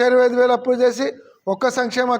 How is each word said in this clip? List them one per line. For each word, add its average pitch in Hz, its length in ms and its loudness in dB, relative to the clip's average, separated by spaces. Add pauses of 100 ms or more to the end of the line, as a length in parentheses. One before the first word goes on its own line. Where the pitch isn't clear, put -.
ఇరవై 254 180 4
ఐదు 240 120 0
వేలు 247 180 2
అప్పు 247 140 -4 (100)
చేసి 254 260 0 (460)
ఒక్క 220 240 -2
సంక్షేమ 247 420 -2